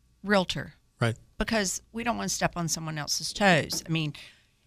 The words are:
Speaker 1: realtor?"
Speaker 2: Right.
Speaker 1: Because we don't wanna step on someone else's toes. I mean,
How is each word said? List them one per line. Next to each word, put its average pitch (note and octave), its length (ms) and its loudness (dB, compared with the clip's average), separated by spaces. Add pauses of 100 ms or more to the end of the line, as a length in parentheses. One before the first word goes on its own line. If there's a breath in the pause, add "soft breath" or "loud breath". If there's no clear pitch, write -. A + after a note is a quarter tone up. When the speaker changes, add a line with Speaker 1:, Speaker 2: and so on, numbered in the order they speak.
(220)
Speaker 1:
realtor?" F#3 520 0 (260)
Speaker 2:
Right. A2+ 160 2 (220)
Speaker 1:
Because G#3+ 420 0 (120)
we A#3 120 -8
don't A3+ 120 0
wanna G3 120 -4
step F3+ 280 0
on E3+ 120 -2
someone D#3 300 -4
else's - 340 -4
toes. F3+ 540 4
I - 40 -18
mean, D#3+ 240 -2 (520 soft breath)